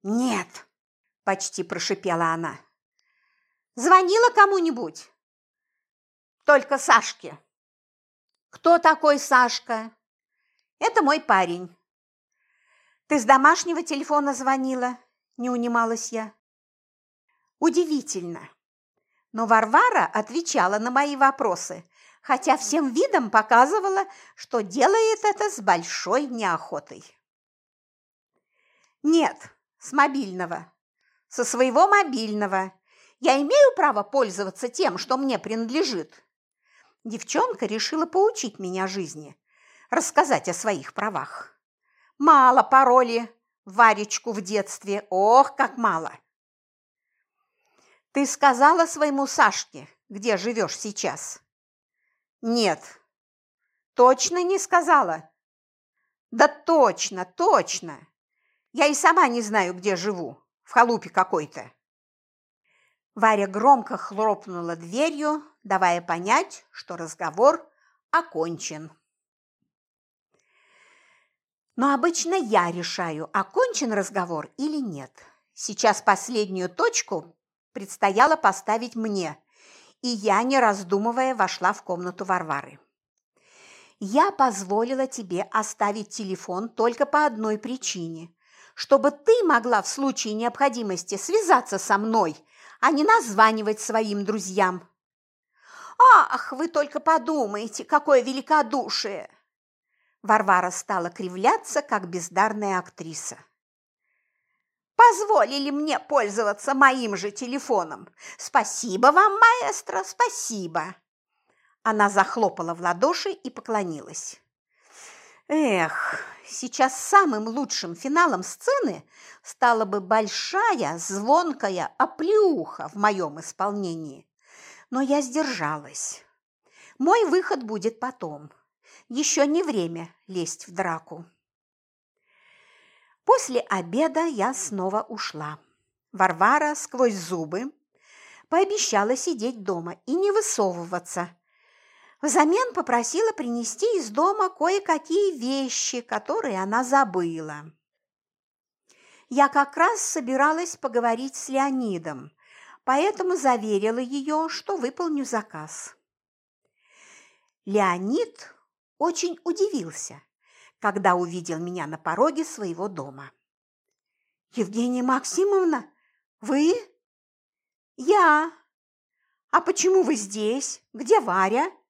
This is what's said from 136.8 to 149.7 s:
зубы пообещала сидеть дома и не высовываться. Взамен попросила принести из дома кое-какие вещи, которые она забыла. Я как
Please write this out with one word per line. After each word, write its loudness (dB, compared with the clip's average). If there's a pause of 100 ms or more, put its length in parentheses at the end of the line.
зубы -6 (760)
пообещала 0
сидеть -6
дома -6
и -4
не 0
высовываться. -4 (840)
Взамен 2
попросила -2
принести -6 (120)
из -6
дома 0
кое-какие -2
вещи, -4
которые -6
она -2
забыла. -2 (1600)
Я 6
как 0